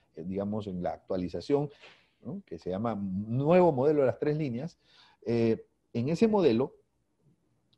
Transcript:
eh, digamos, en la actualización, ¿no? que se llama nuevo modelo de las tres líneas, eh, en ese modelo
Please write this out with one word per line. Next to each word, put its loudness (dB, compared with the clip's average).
eh, -12
digamos, -4
en -6
la -2
actualización, -2
¿no? -12
que -12
se -10
llama -2
nuevo 2
modelo 2
de 4
las 0
tres -2
líneas, -6
eh, 2
en -2
ese 4
modelo 2